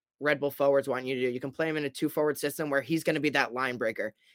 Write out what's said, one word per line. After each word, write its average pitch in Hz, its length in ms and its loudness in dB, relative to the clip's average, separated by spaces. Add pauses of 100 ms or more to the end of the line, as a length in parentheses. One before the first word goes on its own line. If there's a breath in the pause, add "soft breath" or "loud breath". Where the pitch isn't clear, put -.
(200)
Red 147 200 2
Bull 139 120 0
forwards 139 360 4
want 127 180 -2
you 135 100 -2
to 123 60 -2
do. 127 80 2
You 123 120 -4
can 139 100 -6
play 160 160 -2
him 156 80 0
in 151 80 -2
a 139 60 -2
two 151 180 -2
forward 151 300 0
system 147 320 -4
where 139 120 2
he's 151 220 0
gonna 156 160 0
be 147 120 2
that 127 220 2
line 123 240 -2
breaker. 110 360 -2 (220)